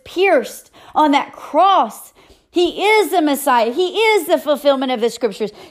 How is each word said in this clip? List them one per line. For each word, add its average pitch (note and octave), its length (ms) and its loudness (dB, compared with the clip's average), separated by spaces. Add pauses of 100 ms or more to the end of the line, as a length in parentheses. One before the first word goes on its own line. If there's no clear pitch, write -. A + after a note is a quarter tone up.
pierced E4 680 -2 (240)
on D4 160 4
that C4+ 200 -2
cross. D#4+ 800 0 (380)
He F4 340 -2
is G#4 260 2
the F4 120 0
Messiah. C4 500 0
He F4+ 240 -2
is G#4+ 320 2
the D#4+ 100 2
fulfillment C4+ 540 0
of A3+ 80 -4
the A#3 100 0
scriptures. A3 400 -6 (200)